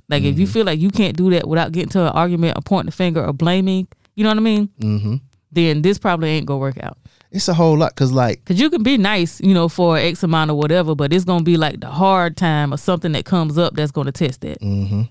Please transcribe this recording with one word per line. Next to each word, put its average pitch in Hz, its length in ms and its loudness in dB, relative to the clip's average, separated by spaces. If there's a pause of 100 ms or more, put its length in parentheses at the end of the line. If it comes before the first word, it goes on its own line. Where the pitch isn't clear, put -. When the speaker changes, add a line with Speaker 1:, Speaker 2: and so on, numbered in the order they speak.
Speaker 1:
Like, 143 160 0
if 143 160 2
you 196 60 2
Speaker 2:
Mm-hmm. 190 80 -2
Speaker 1:
feel 220 120 2
like 156 140 0
you 190 120 2
can't 185 260 0
do 185 140 2
that 175 160 0
without 160 240 0
getting 170 180 -4
to 190 140 0
an 156 60 2
argument 170 480 0
or - 40 -6
pointing - 260 -2
the 160 80 -6
finger 160 300 -2
or 147 80 -2
blaming, 185 540 0 (280)
you 208 80 -4
know 214 60 2
what 214 80 2
I 220 40 0
mean? 214 280 0 (100)
Speaker 2:
Mm-hmm. 107 360 -2 (360)
Speaker 1:
Then 156 300 0
this 196 160 2
probably 165 320 -2
ain't 151 160 -2
gonna 139 140 -4
work 135 220 -6
out. - 160 -12 (340)
Speaker 2:
It's - 160 -6
a 185 60 2
whole 165 240 4
lot, 156 180 0
'cause, 131 160 0
like, 123 340 0
Speaker 1:
'Cause 180 140 0
you 294 100 2
can 294 140 -2
be 269 140 2
nice, 190 440 0
you 190 140 4
know, 170 120 2
for 165 300 2
X 170 240 -2
amount 160 300 0
or 151 40 0
whatever, 156 380 0
but 143 200 -2
it's 180 120 2
gonna 175 180 0
be, 170 140 2
like, 156 220 -2
the 120 100 -12
hard 175 480 0
time 151 340 0
or 139 60 -4
something 175 360 -2
that 123 120 -4
comes 160 320 0
up 170 180 0
that's 151 160 -2
gonna 139 200 -4
test 143 300 -4
that. - 200 -10
Speaker 2:
Mm-hmm. 101 500 -2